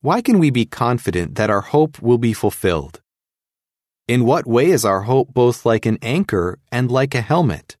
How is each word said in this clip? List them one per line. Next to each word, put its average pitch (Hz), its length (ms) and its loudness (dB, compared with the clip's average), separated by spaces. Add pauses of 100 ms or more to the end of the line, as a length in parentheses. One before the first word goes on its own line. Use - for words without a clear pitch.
Why 175 200 0
can 233 160 2
we 156 140 4
be 120 140 0
confident 117 680 -4
that 110 160 0
our 101 120 0
hope 156 380 -2
will 120 200 2
be 117 140 0
fulfilled? 87 680 -4 (1040)
In 123 160 2
what 135 220 2
way 123 240 2
is 127 160 2
our 98 180 0
hope 131 300 0
both 123 320 2
like 113 220 0
an 110 160 0
anchor 107 560 -4 (120)
and 123 200 -2
like 135 240 -2
a 123 60 -2
helmet? 127 580 -2